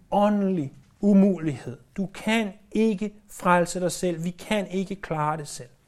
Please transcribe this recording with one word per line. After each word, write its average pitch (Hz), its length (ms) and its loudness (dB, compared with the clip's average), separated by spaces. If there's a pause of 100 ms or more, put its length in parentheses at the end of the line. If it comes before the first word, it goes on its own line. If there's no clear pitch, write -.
(120)
åndelig 196 600 2 (260)
umulighed. 175 800 2 (200)
Du 196 80 -4
kan 214 480 -2 (180)
ikke 214 420 0 (160)
frelse 180 500 2
dig 175 120 0
selv. 170 320 -4
Vi 175 80 -4
kan 202 360 -4
ikke 190 280 -6
klare 156 420 -4
det 147 100 -10
selv. - 220 -14 (180)